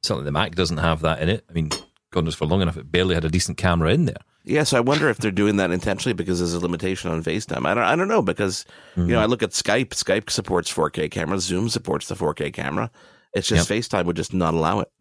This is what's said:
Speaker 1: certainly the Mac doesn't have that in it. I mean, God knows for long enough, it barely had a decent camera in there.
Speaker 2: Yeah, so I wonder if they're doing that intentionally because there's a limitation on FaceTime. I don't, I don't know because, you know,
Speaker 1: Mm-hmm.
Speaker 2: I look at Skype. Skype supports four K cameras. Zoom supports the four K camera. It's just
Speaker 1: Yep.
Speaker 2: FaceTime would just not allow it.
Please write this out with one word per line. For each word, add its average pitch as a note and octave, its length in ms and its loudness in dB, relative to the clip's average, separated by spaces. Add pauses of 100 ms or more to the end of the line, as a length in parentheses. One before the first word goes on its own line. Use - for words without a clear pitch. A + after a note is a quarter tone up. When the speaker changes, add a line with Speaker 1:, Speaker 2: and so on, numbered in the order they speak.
Speaker 1:
certainly C#2+ 220 -2
the D2 60 -4
Mac E2 240 0
doesn't E2+ 220 0
have D#2+ 240 2
that D#2+ 200 0
in D#2+ 80 0
it. G#2+ 200 -2
I E2 40 -20
mean, D#2+ 160 0 (420)
God F2 140 0
knows D#2 100 -4
for - 100 -2
long F2+ 160 2
enough, D#2+ 160 0
it - 140 -12
barely F2+ 240 2
had E2 100 0
a D#2+ 40 2
decent F2+ 280 0
camera E2+ 340 2
in D#3 140 4
there. - 120 -2 (260)
Speaker 2:
Yeah, D3 200 2
so C#3 140 2
I - 40 6
wonder D3 280 4
if A2 100 0
they're G#2+ 120 0
doing G2+ 260 4
that F#2+ 140 2
intentionally F#2 420 0
because F2 260 -2
there's E2+ 140 0
a F2 60 -2
limitation F2 520 -2
on D#2+ 120 -2
FaceTime. D#2+ 420 -4
I - 100 2
don't, A#2 80 2
I G2+ 120 4
don't F#3 120 0
know G#3+ 160 2
because, F#2 420 -2 (300)
you F2+ 80 0
know, F2 100 0
Speaker 1:
Mm-hmm. A#2 80 4
Speaker 2:
I G#2+ 40 4
look A2+ 180 0
at G2+ 80 -4
Skype. A#2+ 380 0
Skype - 420 -2
supports F2+ 380 -2
four D#2 200 0
K D#2 200 -4
cameras. F2 340 -2
Zoom F#2+ 260 -2
supports - 380 -4
the - 80 -6
four D#2 180 -2
K D2 180 -4
camera. E2+ 380 -4 (440)
It's G2 140 -2
just E2+ 220 2
Speaker 1:
Yep. G#2+ 100 0
Speaker 2:
FaceTime G2+ 260 -2
would E2+ 100 0
just - 180 -6
not E2+ 200 2
allow E2 280 2
it. - 200 -8